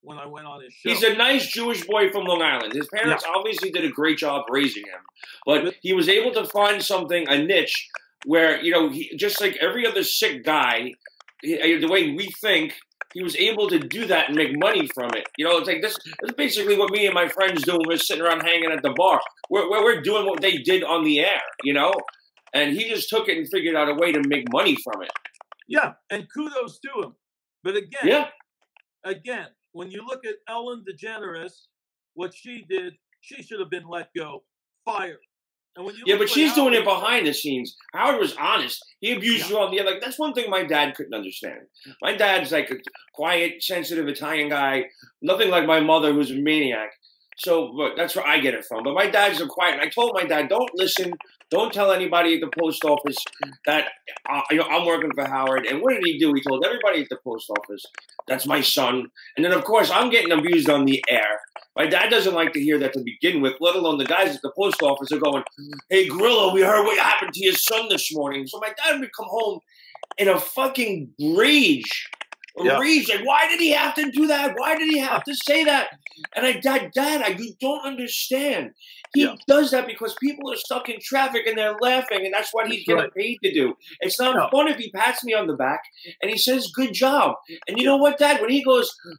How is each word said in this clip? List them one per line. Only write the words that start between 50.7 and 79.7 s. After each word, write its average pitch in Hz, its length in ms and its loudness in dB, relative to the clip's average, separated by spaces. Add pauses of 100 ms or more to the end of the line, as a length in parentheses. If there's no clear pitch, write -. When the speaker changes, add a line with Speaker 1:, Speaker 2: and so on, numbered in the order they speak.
Speaker 2:
listen. 180 380 -2 (380)
Don't 208 220 0
tell 196 200 2
anybody 170 420 2
at 160 60 -2
the 160 100 -6 (100)
post 160 240 -2
office 147 320 2 (480)
that, 151 280 2 (360)
uh, 139 220 -2
you 151 60 4
know, 160 80 4
I'm 165 200 0
working 160 300 0
for 139 100 -2
Howard." 135 400 0
And 135 160 -2
what 254 140 2
did 202 100 -2
he 165 140 0
do? 151 160 4
He 139 80 2
told 135 240 -2
everybody 208 360 0
at 131 80 -8
the 127 120 -10
post 113 340 -10
office, 101 300 -14 (400)
"That's 127 180 -4
my 147 160 0
son." 127 520 0 (240)
And 156 80 2
then, 180 80 2
of 175 100 2
course, 208 260 2
I'm 226 220 2
getting 214 220 4
abused 160 360 4
on 143 160 4
the 135 240 4
air. 107 320 2 (360)
My 156 100 2
dad 180 220 2
doesn't 190 260 4
like 165 200 2
to 147 60 0
hear 147 200 2
that 135 140 0
to 131 100 -6
begin 160 360 0
with, 131 200 2
let 175 160 4
alone 160 220 0
the 135 60 -2
guys 165 300 2
at 135 80 -14
the 139 160 -6
post 196 240 0
office 139 300 0
are 147 80 0
going, 143 240 0 (440)
"Hey, 185 200 4
Grillo, 196 440 2
we 190 100 4
heard 208 220 6
what 202 140 2
happened - 360 0
to 190 100 -6
your 185 100 4
son 220 340 0
this 170 240 -2
morning." 139 360 -4
So 220 100 -12
my 208 160 -6 (100)
dad 302 140 2
would 262 180 -8
come 226 120 -12
home 208 320 -2 (560)
in 196 100 2
a 180 140 4
fucking 247 720 -4 (220)
rage. 220 720 4 (520)
A 175 40 -4
Speaker 1:
Yeah. - 160 4
Speaker 2:
rage. 294 280 2
Like, 208 160 -2
"Why 294 240 4
did 339 120 0
he 330 100 4
have 294 240 2
to 294 160 -2
do 302 160 2
that? 285 320 2
Why 311 180 0
did 311 120 -2
he 302 100 2
have 262 260 -2
to 285 100 -8 (120)
say 311 180 4
that?" 277 260 2 (440)
And 226 100 -2
I, 254 100 4
"Dad, 262 380 0
Dad, 285 300 0
I, 208 60 0
you 196 320 -6
don't 285 240 -2
understand. 254 880 -4 (420)
He 285 80 6
Speaker 1:
Yeah. 277 140 0 (100)
Speaker 2:
does 277 240 6